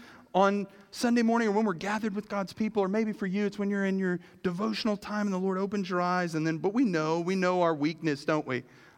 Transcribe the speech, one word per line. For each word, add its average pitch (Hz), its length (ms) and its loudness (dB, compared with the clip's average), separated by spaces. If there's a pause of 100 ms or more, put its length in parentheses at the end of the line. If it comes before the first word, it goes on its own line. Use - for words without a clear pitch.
(360)
on 196 320 4 (240)
Sunday 240 300 2
morning 226 260 4
or 202 40 2
when 220 140 2
we're 202 80 0
gathered 202 400 -4
with 208 140 -6
God's 202 240 -4
people, 214 320 0
or 185 60 0
maybe 214 240 0
for 208 120 -6
you, 196 200 0
it's 202 120 -4
when 202 120 -2
you're 202 160 0
in 190 120 0
your 180 220 0 (240)
devotional 202 540 -2
time 208 300 -4
and 196 60 -2
the 185 40 -2
Lord 185 200 -2
opens 196 320 -4
your 180 120 0
eyes. 180 340 0
And 156 100 0
then, 160 120 0
but 185 160 0
we 262 100 2
know, 165 380 0
we 180 140 0
know 180 260 2
our 165 120 4
weakness, 151 520 -2
don't 156 200 0
we? 123 180 -4 (340)